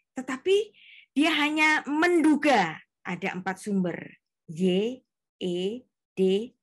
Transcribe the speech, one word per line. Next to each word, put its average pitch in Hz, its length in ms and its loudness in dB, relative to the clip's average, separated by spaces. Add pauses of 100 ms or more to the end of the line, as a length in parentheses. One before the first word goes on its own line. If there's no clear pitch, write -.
(140)
Tetapi 262 440 -2 (600)
dia 311 160 2
hanya 302 560 0
menduga 294 880 4 (240)
ada 185 320 -6
empat 185 240 -6
sumber. 190 640 -4 (240)
Y, 185 560 -2 (400)
E, 185 400 -6 (320)
D, 190 500 0